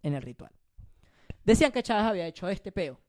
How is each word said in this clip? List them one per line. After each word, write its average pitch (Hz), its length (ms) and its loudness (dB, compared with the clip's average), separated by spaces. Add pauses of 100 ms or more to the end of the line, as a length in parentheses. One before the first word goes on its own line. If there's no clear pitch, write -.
en 147 120 -4
el 135 80 -6
ritual. 127 300 -18 (920)
Decían 254 300 6
que 254 100 -2
Chávez 220 220 2
había 185 220 -2
hecho 175 200 -10
este 190 240 -6
peo. 151 380 -6